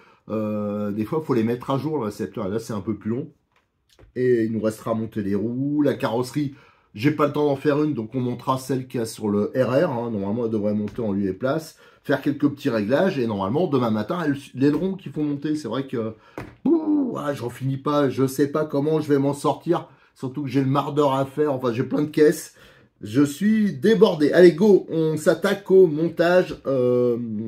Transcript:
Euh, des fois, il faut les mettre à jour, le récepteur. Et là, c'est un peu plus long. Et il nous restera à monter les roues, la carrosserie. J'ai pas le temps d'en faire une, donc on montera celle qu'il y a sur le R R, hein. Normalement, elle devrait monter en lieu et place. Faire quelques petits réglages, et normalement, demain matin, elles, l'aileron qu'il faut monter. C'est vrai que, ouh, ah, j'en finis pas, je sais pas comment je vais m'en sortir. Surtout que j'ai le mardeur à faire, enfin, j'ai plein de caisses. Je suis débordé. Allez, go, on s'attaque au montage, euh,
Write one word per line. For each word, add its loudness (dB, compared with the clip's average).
Euh, -4
des -4
fois, -4
il -16
faut 0
les 2
mettre -4
à 0
jour, -4
le -4
récepteur. -6
Et -4
là, -4
c'est -8
un -6
peu -4
plus -6
long. -6
Et 2
il -2
nous -4
restera -4
à -2
monter -4
les -2
roues, -2
la 2
carrosserie. -4
J'ai 2
pas 2
le -6
temps 0
d'en 2
faire 0
une, -2
donc -8
on -4
montera -4
celle -6
qu'il -6
y -2
a -4
sur -6
le 0
R 2
R, 2
hein. -6
Normalement, -4
elle -4
devrait 0
monter -4
en -4
lieu -2
et -2
place. -6
Faire 0
quelques 0
petits -4
réglages, 0
et 0
normalement, -2
demain 0
matin, -2
elles, -2
l'aileron 0
qu'il -14
faut -6
monter. -4
C'est -8
vrai -4
que, -6
ouh, 0
ah, -4
j'en -6
finis -4
pas, 2
je 0
sais 2
pas -2
comment 0
je -4
vais 4
m'en 0
sortir. -2
Surtout -8
que -6
j'ai 2
le 2
mardeur 2
à 0
faire, 0
enfin, -2
j'ai -2
plein -2
de 0
caisses. 2
Je 0
suis 0
débordé. 4
Allez, 10
go, 4
on 0
s'attaque 0
au 8
montage, 2
euh, 2